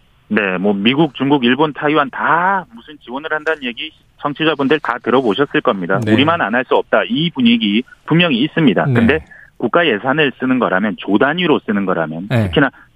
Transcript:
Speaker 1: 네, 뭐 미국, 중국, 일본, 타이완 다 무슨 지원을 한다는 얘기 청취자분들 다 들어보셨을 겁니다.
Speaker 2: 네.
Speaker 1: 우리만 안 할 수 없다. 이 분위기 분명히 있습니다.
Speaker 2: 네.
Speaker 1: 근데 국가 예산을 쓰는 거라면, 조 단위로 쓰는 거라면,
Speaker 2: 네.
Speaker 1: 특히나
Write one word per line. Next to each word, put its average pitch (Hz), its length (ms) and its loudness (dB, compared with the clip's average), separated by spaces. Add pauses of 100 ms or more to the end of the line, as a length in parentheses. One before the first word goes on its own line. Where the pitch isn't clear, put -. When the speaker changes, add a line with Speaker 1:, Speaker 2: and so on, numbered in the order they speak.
(280)
Speaker 1:
네, 101 320 0
뭐 101 140 0
미국, 135 420 0
중국, 139 300 0
일본, 139 280 2
타이완 147 380 -2
다 175 540 -2 (100)
무슨 147 260 -20
지원을 143 320 -12
한다는 151 300 -4
얘기 127 280 -10 (300)
청취자분들 147 580 0
다 123 240 -6
들어보셨을 127 580 0
겁니다. 95 420 -2
Speaker 2:
네. 110 100 2
Speaker 1:
우리만 156 280 2
안 110 140 -2
할 127 100 -2
수 139 100 0
없다. 104 320 2
이 147 220 -2
분위기 117 540 2 (240)
분명히 160 340 2
있습니다. 156 460 2
Speaker 2:
네. 131 60 0
Speaker 1:
근데 120 320 2 (320)
국가 170 300 0
예산을 131 520 0
쓰는 127 200 0
거라면, 92 380 0
조 98 200 0
단위로 147 480 2
쓰는 101 200 -2
거라면, 85 440 -4
Speaker 2:
네. 113 160 0
Speaker 1:
특히나 127 260 0 (240)